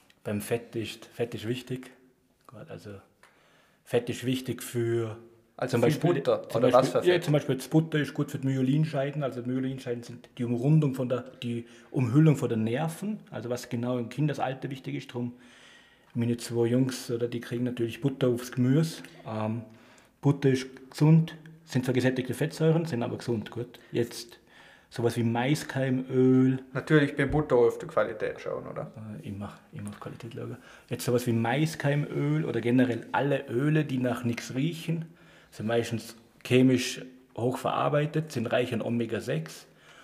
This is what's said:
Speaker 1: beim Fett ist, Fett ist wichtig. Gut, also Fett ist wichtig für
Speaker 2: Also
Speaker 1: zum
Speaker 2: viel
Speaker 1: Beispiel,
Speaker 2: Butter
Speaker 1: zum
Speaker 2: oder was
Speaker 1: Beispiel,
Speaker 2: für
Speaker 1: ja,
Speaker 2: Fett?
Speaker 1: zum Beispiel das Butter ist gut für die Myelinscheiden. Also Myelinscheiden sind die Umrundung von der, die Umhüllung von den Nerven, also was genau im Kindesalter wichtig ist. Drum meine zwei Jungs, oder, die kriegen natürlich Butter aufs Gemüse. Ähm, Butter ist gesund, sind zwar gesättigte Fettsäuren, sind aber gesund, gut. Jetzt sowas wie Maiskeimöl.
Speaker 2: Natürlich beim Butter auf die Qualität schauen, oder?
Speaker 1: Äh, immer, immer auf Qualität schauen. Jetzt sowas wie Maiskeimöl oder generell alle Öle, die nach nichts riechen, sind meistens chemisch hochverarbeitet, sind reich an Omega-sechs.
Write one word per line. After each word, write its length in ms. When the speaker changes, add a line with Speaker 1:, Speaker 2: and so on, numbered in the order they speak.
Speaker 1:
beim 180
Fett 340
ist, 300
Fett 280
ist 140
wichtig. 420
Gut, 240
also 220
Fett 260
ist 160
wichtig 360
für 560
Speaker 2:
Also 220
Speaker 1:
zum 40
Speaker 2:
viel 120
Speaker 1:
Beispiel, 220
Speaker 2:
Butter 340
Speaker 1:
zum 120
Speaker 2:
oder 120
was 80
Speaker 1:
Beispiel, 100
Speaker 2:
für 60
Speaker 1:
ja, 60
Speaker 2:
Fett? 100
Speaker 1:
zum 100
Beispiel 220
das 140
Butter 300
ist 140
gut 160
für 80
die 100
Myelinscheiden. 760
Also 180
Myelinscheiden 640
sind 340
die 60
Umrundung 500
von 140
der, 140
die 440
Umhüllung 460
von 140
den 160
Nerven, 560
also 180
was 200
genau 280
im 120
Kindesalter 600
wichtig 260
ist. 180
Drum 200
meine 220
zwei 320
Jungs, 420
oder, 200
die 100
kriegen 240
natürlich 380
Butter 260
aufs 240
Gemüse. 500
Ähm, 380
Butter 280
ist 180
gesund, 440
sind 220
zwar 80
gesättigte 400
Fettsäuren, 520
sind 160
aber 160
gesund, 340
gut. 280
Jetzt 480
sowas 280
wie 60
Maiskeimöl. 1400
Speaker 2:
Natürlich 440
beim 140
Butter 280
auf 200
die 100
Qualität 520
schauen, 280
oder? 240
Speaker 1:
Äh, 60
immer, 260
immer 160
auf 100
Qualität 340
schauen. 240
Jetzt 140
sowas 240
wie 60
Maiskeimöl 1120
oder 160
generell 500
alle 360
Öle, 360
die 140
nach 260
nichts 320
riechen, 500
sind 160
meistens 480
chemisch 580
hochverarbeitet, 960
sind 160
reich 260
an 80
Omega-sechs. 840